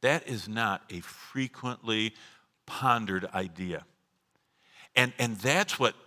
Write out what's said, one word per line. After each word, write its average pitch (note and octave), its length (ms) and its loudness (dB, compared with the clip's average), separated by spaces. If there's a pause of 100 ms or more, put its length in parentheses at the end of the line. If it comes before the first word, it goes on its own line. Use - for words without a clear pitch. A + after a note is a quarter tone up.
That D3 240 2
is G#2 220 -6
not G#2+ 400 -2
a F2+ 120 -10
frequently A2+ 1120 -4 (500)
pondered G#2+ 720 0
idea. F2+ 500 -6 (1120)
And, B2 220 4
and A#2 180 2
that's C#3+ 420 2
what A#2+ 160 4 (120)